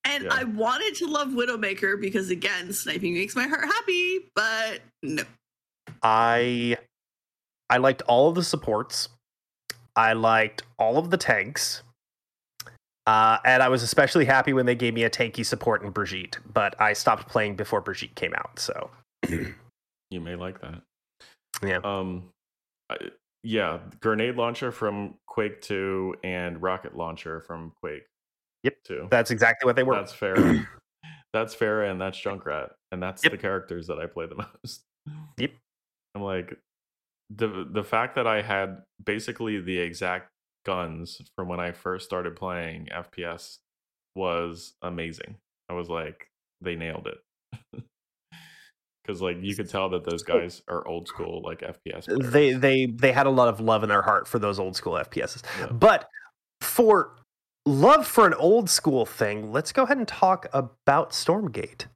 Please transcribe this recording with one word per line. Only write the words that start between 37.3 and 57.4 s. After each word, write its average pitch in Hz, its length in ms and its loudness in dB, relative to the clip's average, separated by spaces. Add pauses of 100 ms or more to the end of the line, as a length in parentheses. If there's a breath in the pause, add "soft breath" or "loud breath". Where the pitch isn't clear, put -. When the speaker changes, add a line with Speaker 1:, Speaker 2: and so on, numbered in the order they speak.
Speaker 2:
the 101 140 -4
fact 117 320 -2
that 120 140 -2
I 107 120 2
had 98 420 -4 (220)
basically 110 560 -4
the 90 180 -6
exact 90 500 -6 (360)
guns 85 560 -8 (160)
from 90 120 -8
when 87 100 -6
I 87 140 -6
first 92 340 -8
started 90 300 -6
playing 85 560 -8
F 90 180 -12
P 87 140 -12
S 85 340 -12 (560)
was 85 680 -4
amazing. 85 580 -10 (300)
I 92 60 -10
was 87 140 -8
like, 82 400 -8 (320)
"They 87 160 -6
nailed 82 320 -8
it." - 760 -18
<laughs> - 0 - (1200 loud breath)
'Cause, 92 140 -8
like, 90 220 -2
you 98 140 -4
could 98 120 -8
tell 95 220 -2
that 90 140 -4
those 85 200 -6
Speaker 3:
So - 140 2
Speaker 2:
guys 87 300 -4
are 87 180 -6
old 85 220 -8
school, 85 360 -10
like, - 200 -12
F - 200 -12
P - 80 -10
S - 140 -12
Speaker 3:
They, - 100 -2
Speaker 2:
players. 131 440 4
Speaker 3:
they, 131 260 4
they 120 260 4
had 139 140 4
a 139 40 6
lot 123 180 6
of 107 120 0
love 110 220 4
in 107 60 0
their 101 140 6
heart 104 260 2
for 120 100 -2
those 101 220 0
old 95 160 -4
school 85 200 -4
F 71 140 -4
P - 100 -4
Ss. - 220 -8 (160 loud breath)
Speaker 2:
Yeah. - 140 -6
Speaker 3:
But 185 360 6 (540 loud breath)
for 214 540 4 (500)